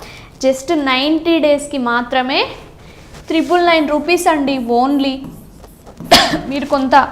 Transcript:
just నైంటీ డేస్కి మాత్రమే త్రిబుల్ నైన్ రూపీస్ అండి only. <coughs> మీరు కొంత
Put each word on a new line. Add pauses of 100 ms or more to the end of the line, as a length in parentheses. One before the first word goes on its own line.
(460)
just
నైంటీ
డేస్కి
మాత్రమే (800)
త్రిబుల్
నైన్
రూపీస్
అండి
only. (680)
<coughs>
మీరు
కొంత